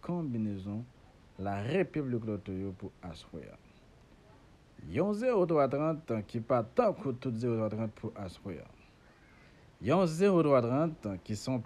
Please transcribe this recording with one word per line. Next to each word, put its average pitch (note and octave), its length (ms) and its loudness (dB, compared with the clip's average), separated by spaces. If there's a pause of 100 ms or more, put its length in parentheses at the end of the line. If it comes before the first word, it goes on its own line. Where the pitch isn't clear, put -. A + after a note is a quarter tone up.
konbinezon A2 800 -4 (580)
la G2 220 -4
Repiblik C3 640 -2
Loto G2+ 260 -6
yo G2 240 -6
pou F#2+ 240 -12
aswè. D#2+ 460 -14 (1500)
Yon F3 240 2
zéro A#3 320 2
trois D3 220 6
trente C#3+ 480 -2 (100)
ki A#2+ 80 -4
pa A#2+ 240 2
tan G3+ 320 2
kout B2+ 240 -4
tout B2+ 160 -4
zéro A#2 240 0
trois G#2+ 160 0
trente A2 240 -4
pou A2 160 -8
aswè. F#2+ 460 -10 (1200)
Yon E3+ 240 4
zéro E3+ 400 4
trois C3+ 160 8
trente B2 540 0 (100)
ki G#2+ 80 -4
son B2+ 320 -2